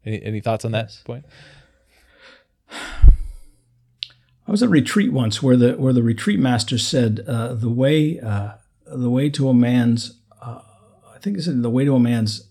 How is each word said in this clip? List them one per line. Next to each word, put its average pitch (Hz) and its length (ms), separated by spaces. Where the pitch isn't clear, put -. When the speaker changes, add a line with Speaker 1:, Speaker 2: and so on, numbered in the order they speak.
Speaker 1:
Any, 110 180
any 107 160
thoughts 113 240
on 113 80
that 110 140
Speaker 2:
Yes. - 200
Speaker 1:
point? 120 200
Speaker 2:
I 202 40
was 208 120
at 247 40
a - 20
retreat 196 440
once 117 280
where 127 140
the, 123 180
where 131 200
the 123 100
retreat 135 360
master 127 380
said, 113 500
uh, 120 260
"The 113 160
way, 151 500
uh, 104 340
the 123 240
way 135 200
to 139 200
a 131 40
man's, 120 680
uh, 120 180
I - 60
think 202 180
he 165 40
said, 147 200
'The 117 80
way 131 160
to 139 100
a 123 40
man's 117 520